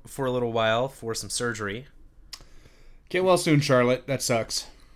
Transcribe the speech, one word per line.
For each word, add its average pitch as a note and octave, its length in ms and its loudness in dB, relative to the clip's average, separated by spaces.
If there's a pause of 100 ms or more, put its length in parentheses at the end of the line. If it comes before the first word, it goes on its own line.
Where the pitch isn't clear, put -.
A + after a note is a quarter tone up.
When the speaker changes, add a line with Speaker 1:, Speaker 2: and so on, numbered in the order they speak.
Speaker 1:
for - 180 -6
a B2+ 60 0
little B2 200 0
while A2+ 380 2
for A2+ 260 -8
some G2+ 140 -8
surgery. A2 560 -6 (1200)
Speaker 2:
Get F#3 140 -2
well F#3 140 6
soon, D#3 240 4
Charlotte. B2+ 460 2
That C3+ 140 -4
sucks. - 460 -2 (280)